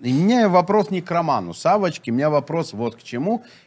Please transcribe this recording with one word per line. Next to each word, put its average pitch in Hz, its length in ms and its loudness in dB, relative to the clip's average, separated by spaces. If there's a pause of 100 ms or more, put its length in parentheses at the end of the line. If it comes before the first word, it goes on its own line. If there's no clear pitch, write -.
и 123 120 -2
у - 20 2
меня 214 320 4
вопрос 185 440 2
не 185 100 -4
к 175 100 -8
Роману 135 420 -2
Савочке, 175 580 -2
у - 20 -2
меня 143 160 0
вопрос 156 440 -2
вот 113 220 -6
к - 80 -20
чему 180 400 -4 (240)